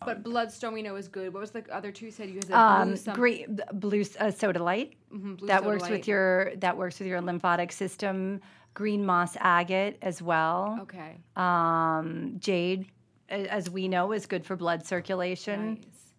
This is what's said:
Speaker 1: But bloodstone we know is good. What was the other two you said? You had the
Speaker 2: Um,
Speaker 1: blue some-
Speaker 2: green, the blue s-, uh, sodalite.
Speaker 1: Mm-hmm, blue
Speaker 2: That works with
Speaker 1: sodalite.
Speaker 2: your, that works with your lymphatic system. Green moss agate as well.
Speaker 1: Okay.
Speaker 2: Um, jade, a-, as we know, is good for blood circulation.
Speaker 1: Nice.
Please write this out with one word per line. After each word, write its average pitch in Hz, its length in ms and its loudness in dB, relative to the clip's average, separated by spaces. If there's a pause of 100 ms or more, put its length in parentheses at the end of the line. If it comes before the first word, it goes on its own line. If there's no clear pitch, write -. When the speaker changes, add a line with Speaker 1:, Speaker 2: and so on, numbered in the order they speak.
Speaker 1:
But 214 160 -6
bloodstone 233 520 -4
we 220 80 -6
know 202 160 -8
is 190 100 -12
good. 185 260 -8
What 196 60 -8
was 208 120 -10
the 226 120 -10 (100)
other 196 200 -8
two 226 140 -14
you 214 40 -14
said? 214 180 -12
You 185 60 -12
had 196 80 -6
the 185 160 2
Speaker 2:
Um, 196 300 8
Speaker 1:
blue 190 80 0
some- 214 180 -6
Speaker 2:
green, 240 400 2
the - 180 -8
blue 208 280 0
s-, 202 180 -4
uh, 214 60 2
sodalite. 190 720 0 (180)
Speaker 1:
Mm-hmm, 196 220 -10
blue 190 120 -10
Speaker 2:
That 196 160 6
works 202 260 0
with 202 120 0
Speaker 1:
sodalite. - 60 -4
Speaker 2:
your, 190 500 4
that 185 180 2
works 180 240 -4
with 190 80 -6
your 180 140 -2
lymphatic 175 500 0
system. 190 720 -4 (320)
Green 208 320 0
moss 175 340 2
agate 185 640 4
as 180 200 -4
well. 175 600 2
Speaker 1:
Okay. 165 360 -14 (200)
Speaker 2:
Um, 165 1000 2
jade, 185 460 0 (440)
a-, 196 220 -4
as 180 180 -4
we 190 180 -4
know, 185 240 2
is 208 160 -4
good 180 180 -4
for 190 100 -6
blood 170 300 -2
circulation. 190 880 -4
Speaker 1:
Nice. - 440 -20